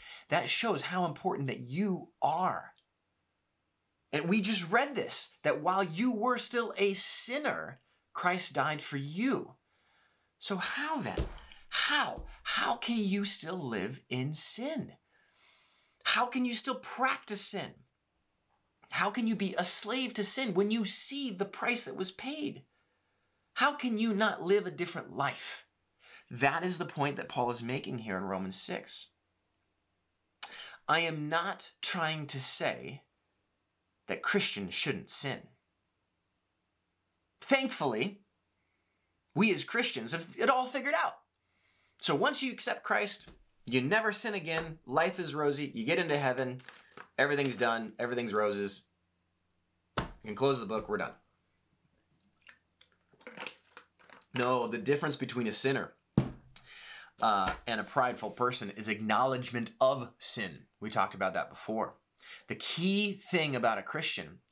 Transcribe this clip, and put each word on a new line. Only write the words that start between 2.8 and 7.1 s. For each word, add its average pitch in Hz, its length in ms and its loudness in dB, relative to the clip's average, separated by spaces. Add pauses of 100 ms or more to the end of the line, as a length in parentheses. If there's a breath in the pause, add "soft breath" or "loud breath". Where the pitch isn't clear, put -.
And 156 140 0
we 214 100 6
just 185 320 2
read 269 240 2
this, - 360 0 (120)
that 151 160 2
while 185 240 2
you 180 260 0
were 233 280 2
still 233 400 0
a 196 160 4
sinner, - 880 0 (320)